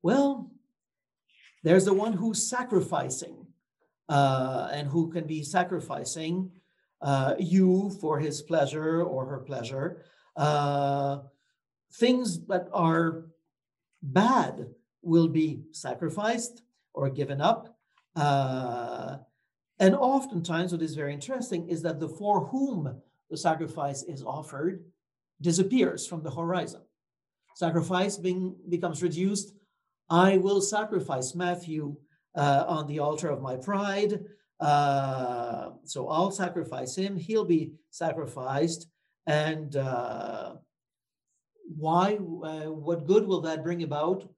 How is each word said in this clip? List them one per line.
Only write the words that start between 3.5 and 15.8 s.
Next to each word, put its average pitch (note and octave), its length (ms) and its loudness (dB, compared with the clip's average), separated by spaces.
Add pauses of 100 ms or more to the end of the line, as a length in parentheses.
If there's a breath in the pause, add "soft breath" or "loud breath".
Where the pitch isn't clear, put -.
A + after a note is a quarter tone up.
uh, C3 640 2
and D3 160 -4
who E3 220 2
can E3 160 -4
be D#3 160 -4
sacrificing, F3+ 1080 -2 (500 soft breath)
uh, C#3 380 2
you F#3+ 520 4 (100)
for D3+ 180 0
his D3 240 -4
pleasure D#3 600 0
or F3 240 -4
her C#3 120 -8
pleasure. C3+ 640 -8 (340 loud breath)
Uh, C#3+ 840 2 (760)
things A#3 520 2
that F3+ 260 -2
are E3 540 2 (760)
bad F3+ 640 2 (360)
will E3 260 6
be D3 340 0 (100)
sacrificed G#3 920 -4 (320)